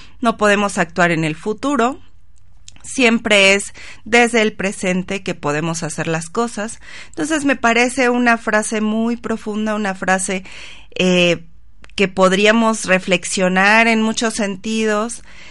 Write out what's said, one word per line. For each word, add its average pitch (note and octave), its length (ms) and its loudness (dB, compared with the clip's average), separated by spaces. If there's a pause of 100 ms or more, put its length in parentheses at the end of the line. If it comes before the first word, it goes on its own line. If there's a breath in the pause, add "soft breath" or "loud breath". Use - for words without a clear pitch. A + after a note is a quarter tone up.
(220 loud breath)
no A3+ 160 0
podemos G3+ 420 2
actuar F3 320 2
en D#3+ 120 0
el D#3 120 -2
futuro, B3 680 -2 (840)
siempre G#3+ 680 4
es G3+ 200 -2 (320 loud breath)
desde A#3 360 4
el G#3+ 120 0
presente F#3+ 680 -4
que G#3 140 -6
podemos D#3+ 480 -4
hacer D3+ 240 -6
las E3 240 -4
cosas. A3+ 480 -4 (300 loud breath)
Entonces, D4+ 360 -2
me C#4 100 2
parece A#3+ 540 2
una B3 300 2
frase G#3+ 420 0
muy A3+ 360 0
profunda, G#3+ 580 -4
una G#3 180 -2
frase, F#3+ 500 -2 (540 loud breath)
eh, F3 480 4 (500)
que G3 120 2
podríamos G#3 800 4
reflexionar F#3+ 1000 2
en A3+ 140 2
muchos A3 320 0
sentidos, A3 880 -2 (300 loud breath)